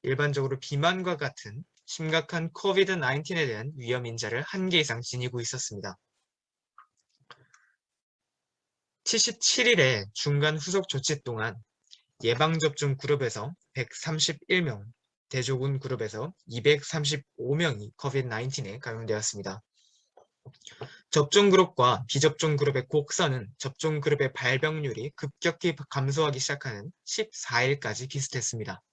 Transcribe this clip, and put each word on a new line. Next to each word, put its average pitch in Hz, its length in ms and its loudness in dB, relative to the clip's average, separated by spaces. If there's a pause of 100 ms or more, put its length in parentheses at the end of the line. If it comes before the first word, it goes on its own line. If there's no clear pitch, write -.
일반적으로 135 560 0
비만과 175 600 0
같은 123 440 -8 (220)
심각한 160 680 -2
코비드 190 400 2
나인틴 147 440 -2
대한 127 400 -2
위험 123 300 -4
인자를 113 360 -4
한 185 280 -2
개 175 100 4
이상 123 220 -2
지니고 123 380 -6
있었습니다. 101 560 -8 (3000)
칠십칠 - 640 2
일의 131 460 6
중간 147 420 2
후속 180 320 -2
조치 143 340 -2
동안 110 320 -4 (720)
예방접종 147 720 2
그룹에서 135 560 -2 (220)
백삼십일 160 880 -2
명, 110 220 -4 (440)
대조군 131 500 0
그룹에서 127 540 -4 (140)
이백삼십오 143 1080 0
명이 123 420 0
코비드 135 300 -2
나인틴에 117 520 -6
감염되었습니다. 107 840 -4 (1500)
접종 196 400 6
그룹과 131 580 6
비접종 151 480 2
그룹의 135 320 0
곡선은 143 580 0 (120)
접종 151 420 -2
그룹의 143 320 2
발병률이 135 840 -2
급격히 165 640 -2 (140)
감소하기 139 500 0
시작하는 127 500 -6 (140)
십사 - 580 -2
일까지 131 460 0
비슷했습니다. 113 760 -6 (100)